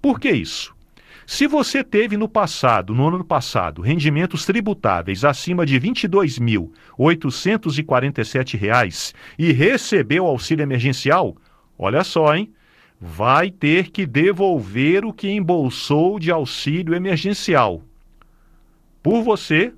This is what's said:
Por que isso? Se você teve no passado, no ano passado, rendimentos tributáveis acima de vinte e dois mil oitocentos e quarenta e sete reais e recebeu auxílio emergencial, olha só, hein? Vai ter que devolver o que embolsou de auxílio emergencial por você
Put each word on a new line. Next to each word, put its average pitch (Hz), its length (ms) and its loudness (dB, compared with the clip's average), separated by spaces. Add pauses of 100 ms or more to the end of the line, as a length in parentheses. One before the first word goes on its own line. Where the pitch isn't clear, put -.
Por 262 160 2
que 269 140 -2
isso? - 420 -4 (500)
Se - 220 -2
você 277 380 0
teve 208 320 0
no 214 120 -2
passado, 117 680 0
no 131 100 4
ano 180 180 0
passado, 92 560 -2
rendimentos 151 640 0
tributáveis 104 800 -2
acima 170 400 0
de 135 140 2
vinte 196 240 -2
e 220 60 -2
dois 170 280 0
mil 113 360 0 (240)
oitocentos 160 840 0
e 156 60 -4
quarenta 135 380 0
e - 20 -2
sete 131 320 -4
reais 104 580 0 (240)
e 160 140 2
recebeu 170 760 2
auxílio 151 380 -2
emergencial, 135 720 0 (420)
olha 113 240 0
só, 156 320 2
hein? 208 180 -4 (480)
Vai 113 480 0
ter 170 440 0
que 196 120 -4
devolver 160 1000 0
o 226 80 -6
que - 180 -6
embolsou 175 880 0
de 165 140 0
auxílio 160 640 -2
emergencial 160 840 0 (1200)
por 220 220 2
você 214 560 0